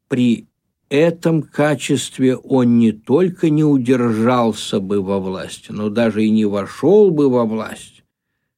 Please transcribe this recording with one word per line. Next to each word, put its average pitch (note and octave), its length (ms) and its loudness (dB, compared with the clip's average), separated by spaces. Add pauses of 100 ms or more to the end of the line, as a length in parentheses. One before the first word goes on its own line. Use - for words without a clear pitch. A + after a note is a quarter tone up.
при B2 380 0 (420)
этом E3 540 0
качестве C3 920 -2
он A#2+ 420 2
не A2+ 140 4
только E3+ 580 -2
не D3+ 140 2
удержался A#2+ 1160 0
бы G2 200 -4
во G2 180 -4
власти, F#2 500 -10
но G#2+ 200 -6
даже A2 360 0
и G#2+ 40 2
не A2 140 2
вошёл C3+ 680 2
бы D3 180 2
во B2 160 0
власть. G#2+ 580 -10 (540)